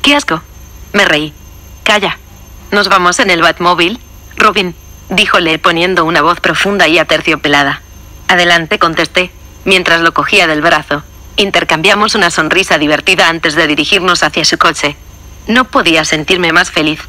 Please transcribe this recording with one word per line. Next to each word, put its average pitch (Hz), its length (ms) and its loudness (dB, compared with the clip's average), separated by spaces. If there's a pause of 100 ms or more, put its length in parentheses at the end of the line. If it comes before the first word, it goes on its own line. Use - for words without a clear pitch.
"Qué 285 120 2
asco". 170 280 -2 (500)
Me 202 120 2
reí. 156 280 0 (520)
"Calla. 208 340 0 (520)
¿Nos 202 180 0
vamos 180 300 2
en 185 120 2
el 170 120 2
Batmóvil, 175 560 0 (380)
Robin?", 196 380 0 (340)
dijo 196 320 0
Lee 160 180 0
poniendo 175 460 0
una 160 180 0
voz 170 180 2
profunda 180 460 0
y 165 120 2
aterciopelada. 151 840 0 (460)
"Adelante", 175 500 2
contesté, 170 520 -2 (340)
mientras 180 360 2
lo 165 120 2
cogía 170 340 0
del 151 140 0
brazo. 151 420 0 (340)
Intercambiamos 196 800 0
una 185 160 2
sonrisa 165 480 0
divertida 156 500 2
antes 165 260 -2
de 160 120 2
dirigirnos 170 560 0
hacia 156 220 -2
su - 140 -2
coche. 147 380 -2 (500)
No 240 180 2
podía 165 400 0
sentirme 165 480 -2
más 175 180 2
feliz. 156 380 -2